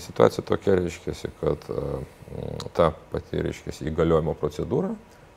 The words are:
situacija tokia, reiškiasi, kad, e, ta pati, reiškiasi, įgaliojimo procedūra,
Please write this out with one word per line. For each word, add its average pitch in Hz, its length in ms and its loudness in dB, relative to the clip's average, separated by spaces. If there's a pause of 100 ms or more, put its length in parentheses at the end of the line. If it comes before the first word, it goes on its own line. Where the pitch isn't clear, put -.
situacija - 420 4
tokia, 95 320 2
reiškiasi, 80 520 -6 (100)
kad, 73 260 -2
e, 69 1080 -8
ta 85 100 6 (240)
pati, - 320 -4
reiškiasi, - 480 -6
įgaliojimo 80 480 4
procedūra, 151 540 -2 (440)